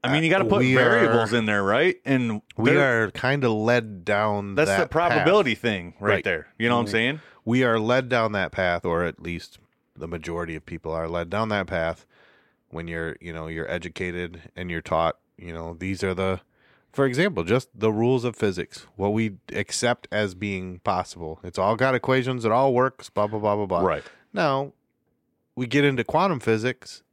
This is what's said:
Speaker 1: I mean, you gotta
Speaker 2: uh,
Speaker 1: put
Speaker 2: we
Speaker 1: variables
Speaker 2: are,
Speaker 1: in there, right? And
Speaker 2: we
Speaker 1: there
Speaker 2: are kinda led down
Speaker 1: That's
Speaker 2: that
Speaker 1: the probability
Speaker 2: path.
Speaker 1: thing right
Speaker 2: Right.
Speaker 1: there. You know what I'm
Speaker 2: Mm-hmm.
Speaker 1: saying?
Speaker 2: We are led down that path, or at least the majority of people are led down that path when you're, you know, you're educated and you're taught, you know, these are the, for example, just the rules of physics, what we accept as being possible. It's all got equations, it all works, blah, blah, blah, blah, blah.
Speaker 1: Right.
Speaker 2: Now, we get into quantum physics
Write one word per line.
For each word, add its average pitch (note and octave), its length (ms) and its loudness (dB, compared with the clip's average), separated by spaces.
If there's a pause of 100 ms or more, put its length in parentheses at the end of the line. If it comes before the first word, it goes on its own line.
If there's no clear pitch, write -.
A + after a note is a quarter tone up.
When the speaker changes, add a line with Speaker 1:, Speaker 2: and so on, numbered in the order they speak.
Speaker 1:
I B2 80 0
mean, D3+ 120 2
you E3 60 2
gotta F#3+ 160 2
Speaker 2:
uh, A2 40 -2
Speaker 1:
put A2+ 100 4
Speaker 2:
we B2+ 160 4
Speaker 1:
variables A#2 580 4
Speaker 2:
are, A#2+ 40 4
Speaker 1:
in A2 80 2
there, G2+ 180 2
right? B2+ 420 2
And B2 360 0 (160)
Speaker 2:
we A#2 140 4
Speaker 1:
there C3 340 4
Speaker 2:
are F#2 60 -4
kinda C3 380 0
led A2 540 0
down G#2 520 0
Speaker 1:
That's D#3+ 140 2
Speaker 2:
that - 120 2
Speaker 1:
the D3+ 60 0
probability D#3+ 680 2
Speaker 2:
path. - 60 -18
Speaker 1:
thing F#2 380 -2
right G2+ 160 0
Speaker 2:
Right. - 80 -2
Speaker 1:
there. E2 240 -2 (100)
You A2+ 120 0
know B2 60 4
what A#2+ 60 2
I'm A2 60 -2
Speaker 2:
Mm-hmm. G2+ 40 -6
Speaker 1:
saying? B2 300 0 (240)
Speaker 2:
We B2 180 4
are A2+ 160 4
led B2 300 2
down A2+ 240 2
that F#2+ 180 0
path, F2+ 340 0
or E2+ 180 0
at E2 180 -6
least E2+ 380 -10 (360)
the D2+ 120 -12
majority E2 480 -6
of D#2 100 -12
people D#2+ 260 -10
are E2 160 -4
led E2+ 220 -6
down G#2+ 200 -2
that G2+ 180 -2
path E2 380 -4 (640)
when E2 180 -12
you're, E2 340 -8
you E2+ 120 -14
know, D#2+ 140 -10
you're D#2+ 220 -8
educated F2 720 -8 (140)
and F2+ 160 -8
you're E2 100 -6
taught, E2 360 0 (200)
you E2+ 160 -14
know, E2 220 -10
these F#2+ 280 -6
are F#2+ 100 -2
the, F#2+ 280 -2 (500)
for C#3 140 2
example, C3+ 380 0
just A2 320 0
the G#2+ 160 0
rules A#2 320 0
of A#2+ 120 -4
physics, - 600 -4
what G2 180 0
we A2 200 0 (200)
accept - 580 -2
as G2+ 240 -2
being F#2 440 -8
possible. F2 640 -6
It's F2+ 160 -8
all G2+ 160 2
got B2+ 200 2
equations, B2+ 500 -2
it G#2+ 60 2
all C3 220 4
works, B2+ 360 0
blah, G#2 180 0
blah, G#2+ 120 -6
blah, G#2 180 2
blah, G#2 100 -2
blah. F2+ 140 0
Speaker 1:
Right. E2 220 0 (300)
Speaker 2:
Now, C#3+ 400 -2 (840)
we B2 120 -4
get C#3+ 180 2
into C3 180 2
quantum E3 360 0
physics A2+ 720 -2